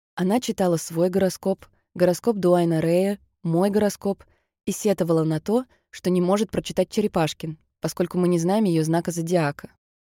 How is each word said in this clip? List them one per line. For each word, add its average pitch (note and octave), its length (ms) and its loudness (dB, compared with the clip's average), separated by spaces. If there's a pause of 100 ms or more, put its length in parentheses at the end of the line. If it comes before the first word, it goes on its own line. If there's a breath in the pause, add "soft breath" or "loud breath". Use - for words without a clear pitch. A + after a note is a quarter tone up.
(140)
Она F#3+ 260 0
читала F#3 360 0
свой E3+ 340 -2
гороскоп, F#3+ 560 -2 (280)
гороскоп F3+ 420 0
Дуайна F3 440 2
Рея, F#3 380 0 (240)
мой F3 280 0
гороскоп, G3+ 540 -2 (420)
и G3+ 60 -4
сетовала E3 520 0
на D#3 160 -2
то, A#3+ 240 -2 (260)
что - 200 -4
не F3+ 100 2
может G3 300 0
прочитать F3+ 400 -2
черепашкин, D#3+ 680 -2 (220)
поскольку F3 380 -4
мы F3 100 2
не F3 100 2
знаем G3 260 2
её E3 200 2
знака E3 260 0
зодиака. E3 600 -2 (440)